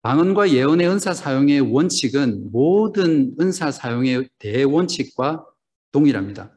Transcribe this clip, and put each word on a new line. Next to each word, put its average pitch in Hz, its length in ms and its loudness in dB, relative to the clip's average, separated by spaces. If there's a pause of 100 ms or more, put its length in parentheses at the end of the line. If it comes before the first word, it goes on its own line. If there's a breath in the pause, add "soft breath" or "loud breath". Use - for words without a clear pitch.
방언과 180 480 2
예언의 151 380 2
은사 190 240 -2
사용의 143 480 0
원칙은 123 880 -2
모든 165 880 0
은사 180 300 -2
사용의 127 580 -4 (100)
대원칙과 139 1040 -2 (480)
동일합니다. 101 640 0